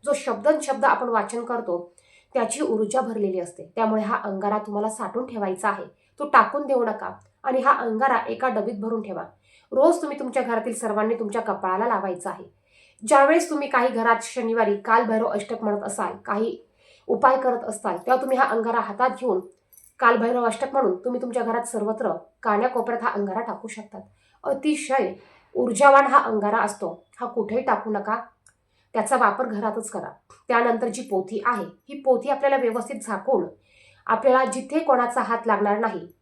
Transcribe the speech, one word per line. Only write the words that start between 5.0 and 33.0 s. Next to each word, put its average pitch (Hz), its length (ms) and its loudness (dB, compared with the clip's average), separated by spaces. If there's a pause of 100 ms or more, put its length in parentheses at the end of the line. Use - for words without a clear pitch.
ठेवायचा 208 420 -4
आहे, 196 160 -4 (360)
तो 294 80 -6
टाकून 277 380 4
देऊ 254 180 2
नका 202 260 -4 (340)
आणि 254 160 0
हा 277 120 4
अंगारा 233 460 0 (100)
एका 240 200 -2
डबीत 220 320 -2
भरून 220 220 -4
ठेवा. 196 200 -10 (500)
रोज 320 300 6
तुम्ही 294 160 -6
तुमच्या 254 240 -2
घरातील 226 320 -2
सर्वांनी 214 400 -2
तुमच्या 226 280 -4
कपाळाला 190 440 -2
लावायचा 190 440 -2
आहे. - 140 -12 (580)
ज्यावेळेस 285 480 6
तुम्ही 285 180 -2
काही 254 200 2
घरात 226 340 2
शनिवारी 226 540 0
कालभैरव 220 500 2
अष्टक 226 360 -6
म्हणत 208 200 -2
असाल, - 340 -6 (100)
काही 220 300 -2 (520)
उपाय 254 320 4
करत 240 240 -2
असताल, 208 320 -6
तेव्हा 254 260 0
तुम्ही 262 160 0
हा 269 60 4
अंगारा 226 360 0
हातात 214 300 0
घेऊन 233 300 -2 (600)
कालभैरव 240 440 4
अष्टक 262 280 -2
म्हणून 240 240 2
तुम्ही 247 260 -4
तुमच्या 233 200 -4
घरात 226 200 -2
सर्वत्र 220 480 -2 (320)
कान्याकोपऱ्यात 233 600 0
हा 233 80 0
अंगारा 202 300 -4
टाकू 226 280 -8
शकतात. 208 340 -16 (420)
अतिशय 269 680 0 (420)
ऊर्जावान 269 520 6
हा 269 120 6
अंगारा 220 400 0
असतो, 208 460 -4 (160)
हा 247 60 -8
कुठेही 214 360 -4
टाकू 220 280 -2
नका, 208 300 -4 (760)
त्याचा 220 220 0
वापर 247 300 2
घरातच 220 440 -4
करा. 165 180 -8 (400)
त्यानंतर 233 400 2
जी 240 140 -6
पोथी 202 440 -4
आहे, 226 180 0
ही - 360 -16
पोथी 262 300 2
आपल्याला 277 260 2
व्यवस्थित 233 460 -2